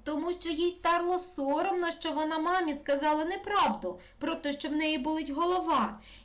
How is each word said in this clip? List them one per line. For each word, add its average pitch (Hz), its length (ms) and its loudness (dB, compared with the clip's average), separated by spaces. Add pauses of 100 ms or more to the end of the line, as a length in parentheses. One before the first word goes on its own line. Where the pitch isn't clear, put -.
тому 311 280 -2
що 339 160 -6
їй 339 220 2
стало 349 480 2
соромно, 349 720 0
що 320 220 -4
вона 311 260 0
мамі 330 400 0
сказала 302 460 2
неправду 359 760 0 (180)
про 330 160 -2
те, 285 180 -4
що 285 160 -6
в 277 40 -4
неї 311 260 2
болить 302 320 -2
голова. 320 720 2 (240)